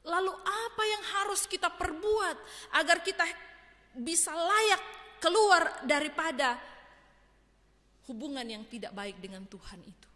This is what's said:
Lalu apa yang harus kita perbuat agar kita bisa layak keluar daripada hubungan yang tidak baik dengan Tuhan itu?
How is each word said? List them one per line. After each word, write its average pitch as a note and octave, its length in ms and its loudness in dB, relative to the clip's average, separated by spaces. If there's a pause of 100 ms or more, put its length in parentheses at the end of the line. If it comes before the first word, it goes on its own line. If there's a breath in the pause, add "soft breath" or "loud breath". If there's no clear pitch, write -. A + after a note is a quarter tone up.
Lalu F4 320 0
apa A4 560 -4
yang G#4 140 -2 (180)
harus G4+ 240 0
kita F#4 240 -2
perbuat F4+ 680 0 (440 loud breath)
agar E4 240 4
kita F#4+ 200 2 (760)
bisa A#3+ 320 0
layak G4 500 4 (380)
keluar F4 640 4
daripada D4 720 0 (1500)
hubungan B3+ 400 -8
yang A3 160 -10
tidak G#3+ 320 -12
baik G3 240 -8
dengan F#3+ 240 -12
Tuhan F#3+ 400 -18
itu? - 320 -20